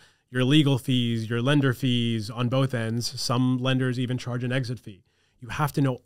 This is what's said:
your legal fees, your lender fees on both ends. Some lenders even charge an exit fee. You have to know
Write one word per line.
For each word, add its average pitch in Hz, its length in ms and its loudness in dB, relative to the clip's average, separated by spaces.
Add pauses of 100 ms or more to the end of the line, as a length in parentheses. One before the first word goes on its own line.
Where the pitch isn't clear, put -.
(300)
your 127 140 0
legal 139 340 4
fees, 117 500 0
your 117 140 -2
lender 139 320 4
fees 117 560 0
on 120 200 -2
both 131 240 2
ends. 117 460 -4
Some 127 380 0
lenders 127 400 0
even 127 200 -2
charge 123 260 -6
an 123 80 -4
exit 127 260 -4
fee. 98 260 -20 (360)
You 120 80 -16
have 143 260 -2
to 151 60 2
know 131 260 2